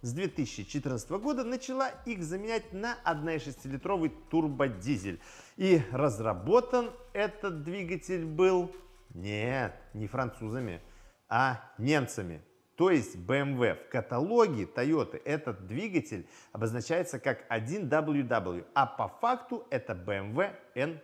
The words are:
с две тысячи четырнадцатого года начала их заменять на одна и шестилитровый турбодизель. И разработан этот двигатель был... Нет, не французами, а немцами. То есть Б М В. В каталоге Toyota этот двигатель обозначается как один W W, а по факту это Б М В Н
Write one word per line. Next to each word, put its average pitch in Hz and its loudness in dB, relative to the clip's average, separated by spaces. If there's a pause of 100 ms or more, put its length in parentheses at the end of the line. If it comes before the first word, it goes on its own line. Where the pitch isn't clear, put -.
с 120 -4
две 175 -2
тысячи - -4
четырнадцатого 139 -4
года 254 -2
начала 262 -2 (160)
их 214 -4
заменять 208 -4
на 220 -4
одна 160 0
и 156 0
шестилитровый 147 -2 (180)
турбодизель. 123 0 (380)
И 185 6
разработан 131 2 (220)
этот 196 -2
двигатель 175 -4
был... 175 4 (440)
Нет, 104 -2 (200)
не 107 -6
французами, 113 -4 (480)
а 123 2 (180)
немцами. 113 0 (360)
То 180 6
есть 135 2
Б 90 0
М 139 0
В. 113 4
В - -14
каталоге 151 2
Toyota 131 0
этот 123 -4
двигатель 135 -2 (240)
обозначается 117 -2
как 131 0
один 123 -2
W 151 2
W, 92 0
а 120 4
по 104 -4
факту 240 -2
это 117 -4
Б 87 -6
М 101 -4
В 180 2 (280)
Н 147 -4